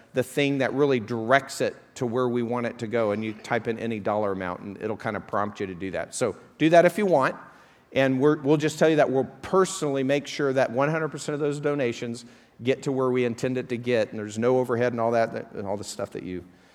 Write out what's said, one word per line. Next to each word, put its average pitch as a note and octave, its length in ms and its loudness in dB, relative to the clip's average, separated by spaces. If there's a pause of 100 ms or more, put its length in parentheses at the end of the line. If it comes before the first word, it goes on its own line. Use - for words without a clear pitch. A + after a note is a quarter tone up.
(140)
the C3 80 0
thing C#3 360 0
that B2+ 160 0
really C3+ 260 2
directs A#2 640 0
it A2 160 -2 (180)
to C3 100 -4
where B2 220 0
we A#2+ 160 0
want A#2+ 220 -2
it - 140 -6
to A#2 80 -6
go, A2 240 2
and G#2+ 120 -2
you A2 100 -4
type A#2 360 -2
in A2 100 -2
any A2+ 200 -4
dollar G#2 340 0
amount, F#2 280 -6
and G2 200 -12
it'll G#2+ 160 -4
kind A2 180 -6
of F#2+ 100 -8
prompt G#2 360 -4
you G2+ 40 -4
to F#2+ 100 -8
do F#2 160 -8
that. E2 220 -6
So G#2+ 220 -2 (220)
do D#3 140 4
that E3+ 120 10
if F3 140 4
you G#3 80 0
want, D#3 300 2 (580)
and C3 260 4
we're, D3+ 220 4
we'll D3 160 4
just D3+ 200 -2
tell D#3+ 120 6
you D#3 80 4
that C3 120 6
we'll C3 180 0 (140)
personally D3+ 640 0
make C#3 240 0
sure C#3 260 -2
that C3 160 2
one C3+ 200 2
hundred D#3 200 0
percent D3+ 240 -8
of C#3+ 60 -4
those D3 200 -2
donations B2 640 -4 (360)
get C3 220 0
to D3 80 -2
where C3 180 2
we B2 160 2
intend B2+ 320 -2
it B2 120 -6
to A#2+ 80 -4
get, A#2+ 340 0
and A2 80 -10
there's G#2 180 -8
no B2+ 220 4
overhead B2 320 0
and A#2 100 -4
all A2+ 80 2
that, A#2 440 -2
and G2+ 120 -8
all G2+ 120 -4
the G2+ 60 -8
stuff - 280 -10
that - 100 -10
you, F2+ 220 -8 (320)